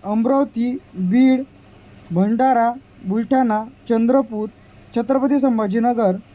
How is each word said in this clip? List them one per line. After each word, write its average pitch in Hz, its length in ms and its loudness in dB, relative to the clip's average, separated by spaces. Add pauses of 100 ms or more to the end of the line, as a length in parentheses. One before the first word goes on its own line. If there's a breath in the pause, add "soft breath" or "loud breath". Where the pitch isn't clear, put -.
अमरावती, 247 720 -2 (160)
बीड, 247 480 2 (680)
भंडारा, 233 640 2 (340)
बुलढाणा, 220 580 0 (240)
चंद्रपूर, 226 600 0 (480)
छत्रपती 269 440 0
संभाजीनगर 226 760 0 (180)